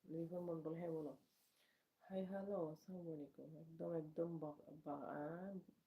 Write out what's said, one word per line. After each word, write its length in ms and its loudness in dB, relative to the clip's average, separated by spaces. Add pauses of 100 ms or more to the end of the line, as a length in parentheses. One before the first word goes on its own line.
(100)
রিফন 280 0
মন্ডল, 360 2
হ্যাঁ 160 2
বলো। 260 0 (840)
হাই, 240 2
হ্যালো, 460 2
আসসালামু 440 -4
আলাইকুম। 420 -6
একদম, 360 -2
একদম 460 2
বা-, 240 -4 (220)
বা-, 220 0
আহ, 520 -2 (280)